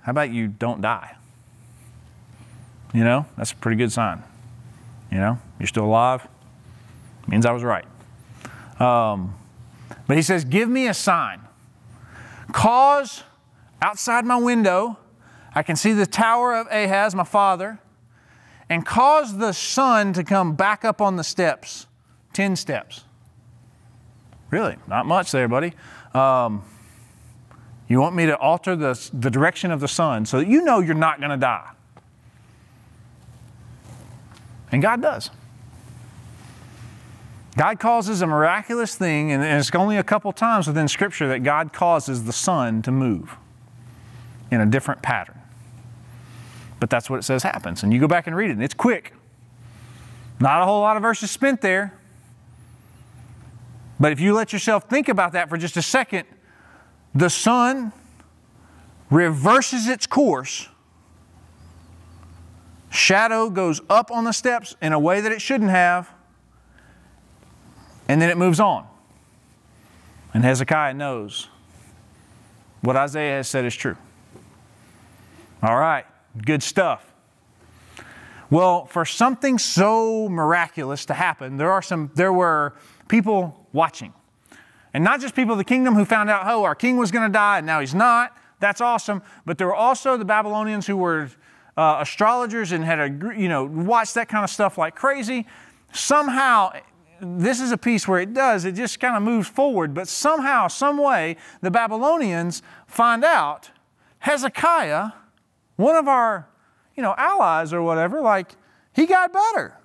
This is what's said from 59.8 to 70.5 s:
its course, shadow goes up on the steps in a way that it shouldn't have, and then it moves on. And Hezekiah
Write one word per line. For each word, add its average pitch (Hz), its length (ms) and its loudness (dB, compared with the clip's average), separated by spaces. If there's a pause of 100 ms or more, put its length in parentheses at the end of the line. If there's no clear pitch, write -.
its 254 180 -4
course, 160 600 0 (2250)
shadow 220 580 2
goes 180 400 -2
up 226 220 4
on 233 140 -2
the 226 80 -2
steps 240 500 -2
in 156 100 0
a 156 60 2
way 180 240 2
that 220 100 -2
it 220 80 -6
shouldn't 214 300 0
have, 180 420 2 (2000)
and 151 140 4
then 170 80 4
it 170 60 0
moves 175 240 2
on. 180 260 0 (1500)
And 117 120 2
Hezekiah 131 500 0